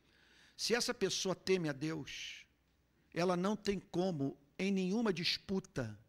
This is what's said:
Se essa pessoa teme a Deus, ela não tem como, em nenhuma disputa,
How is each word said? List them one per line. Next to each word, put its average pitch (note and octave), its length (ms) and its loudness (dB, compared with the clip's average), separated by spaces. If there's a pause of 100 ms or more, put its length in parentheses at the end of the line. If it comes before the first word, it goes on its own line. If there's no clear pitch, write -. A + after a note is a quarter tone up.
(560)
Se - 180 0
essa A#3+ 180 0
pessoa F#3 420 0
teme F3+ 340 2
a D3 40 0
Deus, D3+ 720 -6 (680)
ela F3 240 2
não F#3+ 180 2
tem G3+ 240 0
como, E3 580 -2 (220)
em G3 140 0
nenhuma G3 400 2
disputa, D#3+ 840 -2 (120)